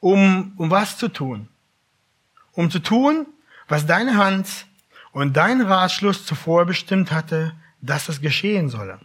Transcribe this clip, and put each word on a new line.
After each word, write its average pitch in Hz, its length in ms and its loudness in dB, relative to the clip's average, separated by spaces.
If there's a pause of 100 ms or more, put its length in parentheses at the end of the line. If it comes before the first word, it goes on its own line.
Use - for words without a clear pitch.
Um, 190 560 4
um 160 140 -2
was 202 260 0
zu 233 120 -4
tun? 123 400 -8 (1040)
Um 170 180 0
zu 180 80 -4
tun, 285 480 0 (400)
was 151 200 -2
deine 208 300 2
Hand 196 500 0 (460)
und 139 240 0
dein 214 240 4
Ratschluss 190 640 0
zuvor 170 400 0
bestimmt 185 460 -2
hatte, 160 440 -4 (280)
dass 143 260 -6
es 147 120 -8
geschehen 160 500 -2
solle. 98 340 -10